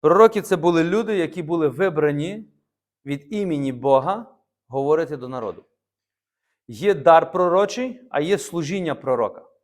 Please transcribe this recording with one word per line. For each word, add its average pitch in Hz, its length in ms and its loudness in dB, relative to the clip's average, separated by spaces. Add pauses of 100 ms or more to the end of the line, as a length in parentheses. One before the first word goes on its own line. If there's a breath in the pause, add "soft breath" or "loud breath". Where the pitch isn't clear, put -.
Пророки — 208 420 6
це - 140 0
були 165 280 2
люди, 208 320 -2
які 170 260 -4
були 156 260 -2
вибрані 156 840 -2 (520)
від 143 280 -10
імені 156 400 -2
Бога 139 540 0 (400)
говорити 147 500 -2
до 127 120 -14
народу. 107 360 -10 (1000)
Є 151 280 -2
дар 160 380 4
пророчий, 196 680 0 (100)
а 143 100 -2
є 175 180 0
служіння 170 560 -6
пророка. 120 540 -4 (160)